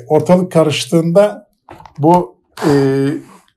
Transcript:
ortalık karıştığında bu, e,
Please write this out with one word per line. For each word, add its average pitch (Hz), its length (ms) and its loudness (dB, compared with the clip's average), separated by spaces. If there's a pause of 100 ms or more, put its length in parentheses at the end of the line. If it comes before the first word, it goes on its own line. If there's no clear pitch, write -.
ortalık 175 440 0
karıştığında 170 960 0 (500)
bu, 175 440 0 (260)
e, 151 40 2 (840)